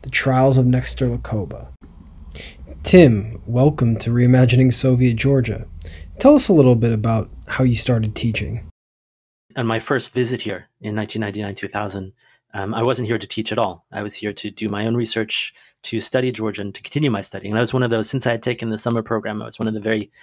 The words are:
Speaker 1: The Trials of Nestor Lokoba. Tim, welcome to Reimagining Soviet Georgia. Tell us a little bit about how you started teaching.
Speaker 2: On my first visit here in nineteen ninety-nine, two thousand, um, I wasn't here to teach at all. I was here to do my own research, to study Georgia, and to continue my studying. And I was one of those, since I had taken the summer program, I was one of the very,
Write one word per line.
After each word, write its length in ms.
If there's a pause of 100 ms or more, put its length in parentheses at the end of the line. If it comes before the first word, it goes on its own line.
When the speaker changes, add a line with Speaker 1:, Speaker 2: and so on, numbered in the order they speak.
Speaker 1:
The 80
Trials 460
of 80
Nestor 440
Lokoba. 580 (1160)
Tim, 600
welcome 540
to 120
Reimagining 640
Soviet 420
Georgia. 520 (540)
Tell 140
us 140
a 60
little 220
bit 160
about 360 (200)
how 160
you 100
started 400
teaching. 520 (880)
Speaker 2:
On 100
my 120
first 360
visit 280
here 260 (120)
in 140
nineteen 260
ninety-nine, 340
two 140
thousand, 460 (400)
um, 180
I 100
wasn't 260
here 100
to 80
teach 260
at 60
all. 340
I 100
was 120
here 180
to 180
do 200
my 160
own 80
research, 580 (300)
to 180
study 320
Georgia, 300
and 120
to 60
continue 300
my 100
studying. 320
And 60
I 40
was 120
one 80
of 80
those, 180
since 180
I 40
had 120
taken 280
the 80
summer 240
program, 400
I 40
was 120
one 100
of 60
the 60
very, 300 (120)